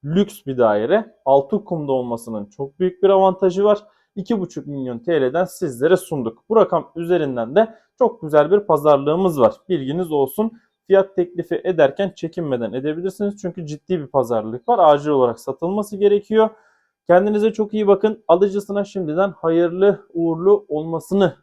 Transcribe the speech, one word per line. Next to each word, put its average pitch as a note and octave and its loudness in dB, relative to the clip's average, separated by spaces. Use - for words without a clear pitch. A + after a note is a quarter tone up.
Lüks F#3 -2
bir C3 -6
daire. A#2+ 2
Altı C#3 2
kumda D3 -6
olmasının A#2 -6
çok C#3 -12
büyük F#3 -2
bir G3 4
avantajı F#3+ 2
var. G#3 0
İki G3+ -4
buçuk D#3 -10
milyon C3 -8
T D3+ -2
L'den C3+ 0
sizlere D#3 0
sunduk. C3+ -6
Bu A3 2
rakam F3 2
üzerinden D3+ -2
de A3 2
çok A#3 0
güzel D3+ 2
bir G3+ 4
pazarlığımız D3+ 2
var. - 6
Bilginiz D#3+ -4
olsun. D3+ -2
Fiyat F#3+ 2
teklifi F3 -4
ederken F3 0
çekinmeden C#3 -6
edebilirsiniz. F3 -6
Çünkü F3 -10
ciddi D3+ -6
bir C#3 -10
pazarlık A#2 -4
var. F3+ 6
Acil C#3+ -2
olarak B2+ 0
satılması G3 -8
gerekiyor. G#3 2
Kendinize G#3 2
çok G#3+ -6
iyi G#3+ -2
bakın. G3+ 0
Alıcısına G3+ 0
şimdiden F#3 -4
hayırlı F3 0
uğurlu E3+ 0
olmasını D#3+ -2